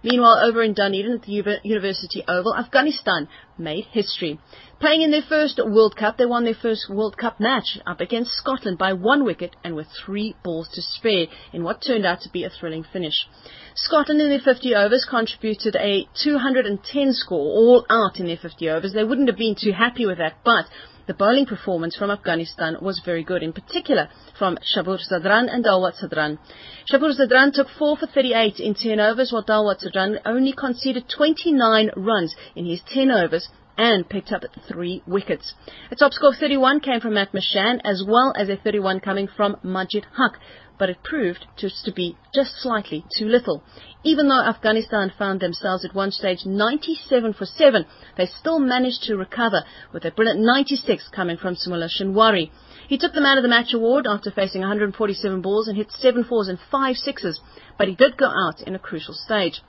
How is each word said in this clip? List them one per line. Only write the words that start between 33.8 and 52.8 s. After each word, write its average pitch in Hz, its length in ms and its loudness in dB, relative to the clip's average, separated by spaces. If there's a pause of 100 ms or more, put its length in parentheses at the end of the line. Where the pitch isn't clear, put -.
picked 202 240 -8
up 185 80 -4 (260)
three 175 400 -8
wickets. 180 460 -4 (380)
A 247 60 -10
top 277 160 4
score 285 180 4
of - 100 -8
thirty-one 277 400 2
came 254 200 -2
from 226 140 -4
Matt 196 180 0
Mashan, 202 520 0
as 190 220 -2
well 240 280 4
as 196 140 -2
a 196 80 -2
thirty-one 190 440 -2
coming 196 280 -4
from 202 340 -2
Majid 185 440 -6 (100)
Haq, 247 240 0 (380)
but 190 100 0
it 180 160 -8
proved 208 400 -4 (140)
just - 260 -8
to 202 80 -6
be 175 240 -6 (180)
just 269 220 0
slightly 208 480 -6 (140)
too 214 80 -2
little. 226 360 0 (400)
Even 302 260 4
though 262 120 6
Afghanistan 220 760 0
found 190 220 -2
themselves 185 440 -4
at 180 100 -10
one 196 160 -2
stage 185 360 -4
ninety-seven 226 880 0
for - 100 -8
seven, 220 400 4 (320)
they 185 80 0
still 320 340 -2
managed 254 440 0
to 214 140 -2
recover 202 460 -2 (300)
with - 140 -8
a 165 40 -2
brilliant 220 300 2
ninety-six 247 720 2
coming 175 220 -4
from 180 180 -6
Sumula 170 360 -6
Shinwari. 196 600 2 (380)